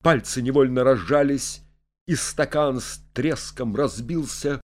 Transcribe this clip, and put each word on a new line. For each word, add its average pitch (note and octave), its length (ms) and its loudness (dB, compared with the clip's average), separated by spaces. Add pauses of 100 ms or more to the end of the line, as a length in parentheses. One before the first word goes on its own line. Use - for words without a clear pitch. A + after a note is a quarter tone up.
Пальцы C#3 380 2
невольно B2+ 420 4
разжались, C3+ 800 2 (440)
и F3 80 0
стакан C#3+ 640 -2
с - 160 -12 (160)
треском B2+ 600 -4
разбился C#3+ 840 -4 (160)